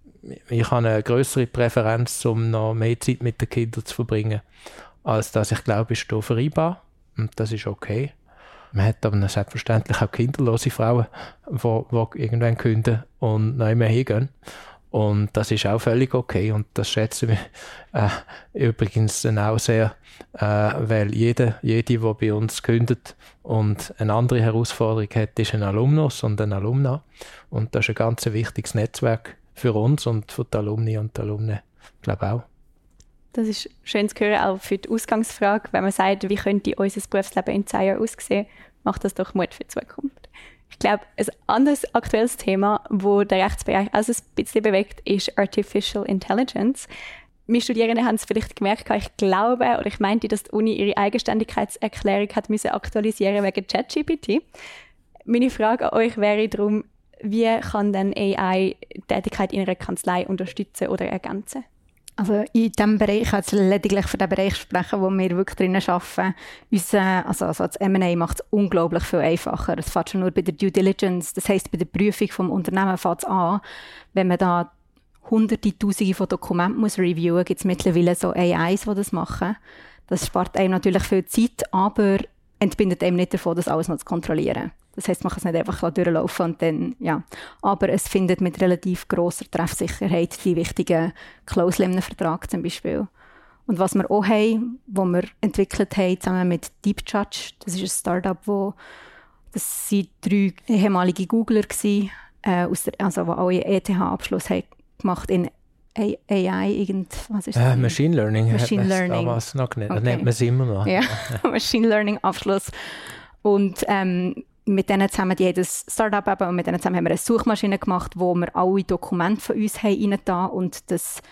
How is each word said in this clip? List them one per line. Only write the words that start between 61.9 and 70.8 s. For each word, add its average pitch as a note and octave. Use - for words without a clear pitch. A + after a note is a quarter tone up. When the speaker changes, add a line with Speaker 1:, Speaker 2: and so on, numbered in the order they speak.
Speaker 3:
Also G#3
in A3+
diesem G#3+
Bereich, G#3
ich -
kann G#3
jetzt -
lediglich G3
für -
den F#3+
Bereich F#3+
sprechen, F#3
wo F#3
wir F#3+
wirklich F#3+
drinnen F#3
arbeiten. F#3
Unser, F#3+
also, F#3+
also E3+
das -
M F#3+
and F#3
A F3
macht E3+
es -
unglaublich F3
viel F3
einfacher. -
Es D#3+
fängt E3+
schon F#3+
nur F3+
bei F#3
der E3
Due G3
Diligence, F#3+